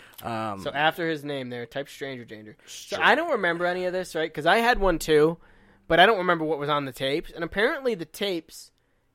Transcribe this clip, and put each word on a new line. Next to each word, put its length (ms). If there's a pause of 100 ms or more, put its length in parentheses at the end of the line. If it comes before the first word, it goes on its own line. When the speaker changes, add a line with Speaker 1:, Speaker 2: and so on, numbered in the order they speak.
(220)
Speaker 1:
Um, 420
Speaker 2:
So 100
after 360
his 140
name 260
there, 160
type 220
Stranger 380
Danger. 400
So 320
Speaker 1:
Sure. 80
Speaker 2:
I 100
don't 160
remember 340
any 200
of 80
this, 220
right? 180
'Cause 120
I 120
had 220
one 200
too, 380 (500)
but 140
I 40
don't 120
remember 260
what 160
was 80
on 160
the 80
tapes. 400
And 100
apparently 540
the 80
tapes 680 (440)